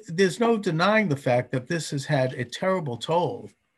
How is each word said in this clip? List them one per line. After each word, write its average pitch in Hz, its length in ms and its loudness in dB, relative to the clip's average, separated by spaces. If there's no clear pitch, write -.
there's 180 300 2
no 233 200 2
denying 196 500 2
the 139 80 2
fact 127 360 0
that 127 140 -4
this 170 240 -4
has 139 140 -4
had 131 300 0
a 127 100 -6
terrible 175 520 -2
toll 120 540 -2